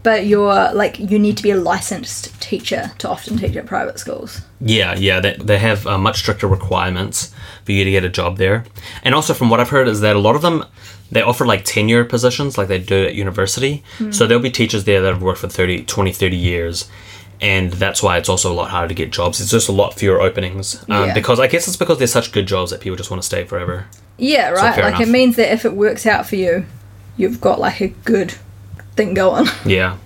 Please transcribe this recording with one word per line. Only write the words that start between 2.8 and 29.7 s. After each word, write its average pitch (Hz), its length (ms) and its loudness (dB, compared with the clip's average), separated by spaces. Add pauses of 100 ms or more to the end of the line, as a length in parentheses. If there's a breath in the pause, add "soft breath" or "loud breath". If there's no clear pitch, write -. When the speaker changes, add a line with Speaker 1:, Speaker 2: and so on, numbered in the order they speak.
Speaker 1:
to - 100 -6
often 214 300 -4
teach - 160 -2
at - 100 -8
private - 320 -6
schools. - 440 -10 (200)
Speaker 2:
Yeah, 107 340 2
yeah, 95 240 2
they, 98 240 0
they 101 140 2
have, 104 300 0
uh, 98 100 0
much 92 220 0
stricter - 280 -2
requirements 92 840 -2 (320 loud breath)
for 101 80 -6
you 98 120 2
to 95 60 2
get 95 140 2
a 90 60 -2
job 90 280 -2
there. 101 280 0 (380 loud breath)
And 135 120 2
also 151 180 0
from 120 160 2
what 113 100 4
I've 120 100 0
heard 131 180 4
is 104 140 0
that 107 140 4
a 101 40 4
lot 107 160 4
of 151 80 0
them, 165 200 2 (480 loud breath)
they 110 120 2
offer, 120 200 0
like, 104 220 2
tenure 117 380 2
positions 123 520 0
like 98 120 -2
they 95 100 0
do 95 280 2
at - 100 -2
university. 101 680 -2 (140)
Speaker 1:
Hmm. 214 140 -4
Speaker 2:
So 196 160 2
there'll 120 160 4
be 127 80 -2
teachers 110 320 -2
there 98 180 4
that 95 120 2
have 92 100 -4
worked 92 160 0
for 95 80 -8
thirty, 90 360 -2
twenty, 95 280 -2
thirty 90 260 0
years. 85 480 -2 (560 loud breath)
And 95 320 2
that's 95 300 -2
why 90 140 4
it's 85 120 -2
also 92 220 0
a - 20 -2
lot 85 160 -4
harder 85 200 -4
to 92 40 -4
get - 180 -4
jobs. - 300 -2
It's 98 80 -6
just 117 200 2
a - 20 -2
lot 98 240 0
fewer 92 260 2
openings. 95 680 -4
Um, 101 200 2
Speaker 1:
Yeah. - 80 -2
Speaker 2:
because 120 240 2
I 131 80 4
guess 170 200 0
it's 180 100 -6
because 170 200 0
they're 131 80 2 (140)
such - 120 -4
good 101 160 0
jobs 92 220 -2
that 92 100 -8
people 92 160 -8
just 98 140 -12
wanna 92 140 -6
stay 90 200 -4
forever. 90 420 -6 (340)
Speaker 1:
Yeah, 254 360 2
Speaker 2:
So 190 60 2
Speaker 1:
right. 226 140 2
Speaker 2:
fair 190 80 2
Speaker 1:
Like, 180 140 2
Speaker 2:
enough. 233 100 2
Speaker 1:
it - 20 0
means 247 280 4
that 196 140 4
if 226 140 0
it 202 80 2
works 208 320 0
out 214 220 2
for - 80 -4
you, 185 300 0 (520)
you've 214 240 0
got, - 180 2
like, 185 220 -2
a 190 60 0
good 196 480 -2 (600)
thing 196 180 0
going. 190 440 4
<laughs> - 80 -12
Speaker 2:
Yeah. 92 300 2 (100)